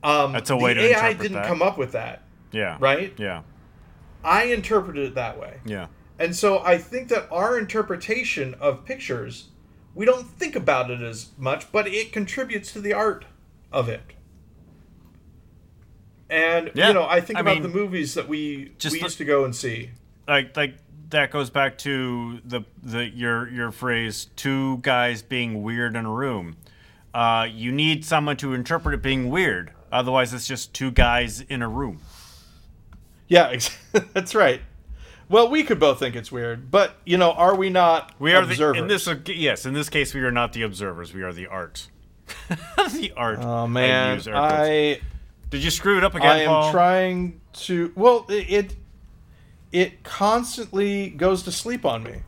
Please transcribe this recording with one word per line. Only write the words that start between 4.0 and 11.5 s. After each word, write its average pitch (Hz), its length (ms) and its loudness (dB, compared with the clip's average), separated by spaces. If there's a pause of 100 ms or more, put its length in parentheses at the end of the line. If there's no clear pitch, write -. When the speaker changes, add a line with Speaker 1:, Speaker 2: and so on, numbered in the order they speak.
Speaker 1:
I 190 200 4
interpret 196 540 0
it 135 160 -6
that 113 240 -6
way. - 260 -16
Speaker 2:
Yeah. 101 220 -8 (320)
Speaker 1:
And 170 160 -2
so 196 260 2
I 175 180 4
think 247 300 -8
that 226 220 -2
our 214 280 0
interpretation 202 1000 -4
of 139 240 0
pictures, 120 640 -10 (460)
we 190 100 -4
don't 254 240 2
think - 280 -8
about 131 340 0
it 123 100 -8
as 113 280 -12 (100)
much, 135 320 -4